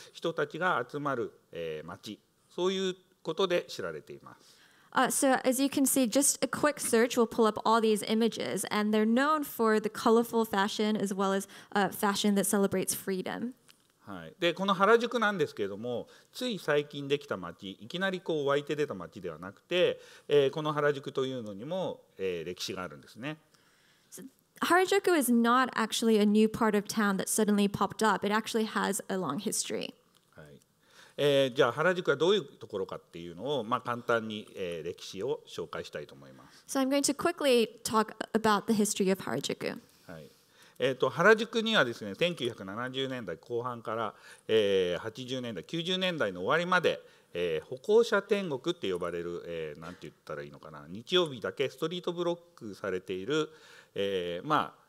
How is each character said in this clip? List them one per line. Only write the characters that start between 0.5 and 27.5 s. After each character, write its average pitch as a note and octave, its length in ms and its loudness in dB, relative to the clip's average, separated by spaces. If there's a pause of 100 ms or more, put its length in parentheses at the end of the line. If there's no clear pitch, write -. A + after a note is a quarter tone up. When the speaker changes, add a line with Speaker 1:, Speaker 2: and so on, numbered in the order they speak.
Speaker 1:
が D#3+ 300 0
集 C#3+ 100 -8
ま C#3+ 160 -2
る、 A2 160 -4 (200)
え D#2+ 320 -8
ー、 D#2+ 40 -14
街、 G2 320 -14 (340)
そ F3+ 140 -2
う G3 60 2
い F#3+ 180 -2
う F3+ 40 -8 (280)
こ D#3+ 100 -6
と F#3+ 140 2
で - 200 2
知 - 140 -8
ら F2 100 -4
れ D2+ 100 -8
て - 120 -18
い - 80 -16
ま - 200 -20
す。 - 160 -20 (360)
Speaker 2:
Uh, A#3+ 180 2
so C4 320 4
as C4 180 2
you C#4 80 2
can C#4 160 2
see, C4 220 4
just - 360 2
a C4+ 40 0
quick - 320 0
search A#3 380 4
will A3+ 100 6
pull A3+ 180 2
up G#3+ 200 2
all A3+ 160 6
these G#3+ 260 2
images, G#3+ 640 0
and G#3 200 0
they're G#3+ 140 4
known C#4+ 380 2
for A3 360 2
the G#3 100 -4
colorful A#3 560 2
fashion G#3 500 0
as G3 180 -2
well G3 200 0
as, G3 140 -2 (280)
uh, G3 140 4
fashion G3+ 460 2
that G3 100 2
celebrates G3 500 2
freedom. F#3+ 580 -6 (540)
Speaker 1:
は F2+ 180 -12
い。 D#2+ 140 -16
で、 E3+ 140 2
こ F3+ 120 -4
の G3 80 2
原 G3+ 260 6
宿 A#3 200 -2
な G#3 120 2
ん G3 60 -4
で D3 80 2
す - 80 -14
け A2 100 -4
れ G2 40 -2
ど G2 80 -6
も、 A2+ 320 -6 (240)
つ B3+ 160 -6
い A3 100 -4
最 D3 280 0
近 C#3+ 240 -10
で C#3+ 100 2
き - 80 -14
た A2 80 -2
街、 F#2 360 -10
い G2+ 180 -16
き F3 100 -6
な F#3+ 100 0
り F#3 120 -6
こ D#3 220 -2
う C#3 40 0
湧 C#3+ 80 4
い C#3+ 80 0
て D3 140 -4
出 D3 100 0
た A2 60 -8
街 F2+ 260 -12
で F2+ 100 -8
は D#2 80 -10
な F2+ 140 -12
く - 100 -20
て、 E3+ 380 2 (300)
え C#3+ 180 6
ー、 - 20 4
こ D#3 120 -4
の D3+ 100 -2
原 D3 240 2
宿 C3+ 160 -10
と C3+ 140 -2
い C3 80 -4
う B2 100 -8
の G#2 100 -10
に G2+ 120 -12
も、 D#3+ 340 -6 (180)
え F2+ 260 -2
ー、 - 20 -8
歴 F2+ 180 -8
史 A2 100 -6
が F#2 100 -6
あ F2 40 -8
る D2 80 -12
ん C#2 60 -20
で - 80 -20
す - 80 -20
ね。 D3+ 200 -8 (720)
Speaker 2:
So, - 140 -16 (380)
Harajuku F#4 560 4
is B3 120 2
not A#3+ 460 4
actually A3 420 2
a G#3 80 6
new G#3+ 220 6
part A3 300 0
of G3+ 80 0
town G3+ 320 0
that - 100 -4
suddenly G3+ 420 4